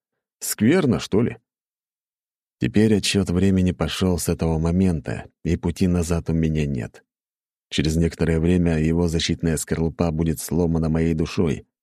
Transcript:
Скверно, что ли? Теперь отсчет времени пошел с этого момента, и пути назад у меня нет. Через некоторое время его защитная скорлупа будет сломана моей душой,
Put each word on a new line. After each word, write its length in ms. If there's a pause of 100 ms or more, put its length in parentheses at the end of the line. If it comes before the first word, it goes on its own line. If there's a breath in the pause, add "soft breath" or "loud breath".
(380)
Скверно, 640
что 220
ли? 160 (1200)
Теперь 360
отсчет 340
времени 440
пошел 460
с 100
этого 300
момента, 680 (180)
и 120
пути 320
назад 420
у 20
меня 320
нет. 400 (680)
Через 260
некоторое 420
время 400
его 300
защитная 480
скорлупа 560
будет 260
сломана 500
моей 260
душой, 520 (160)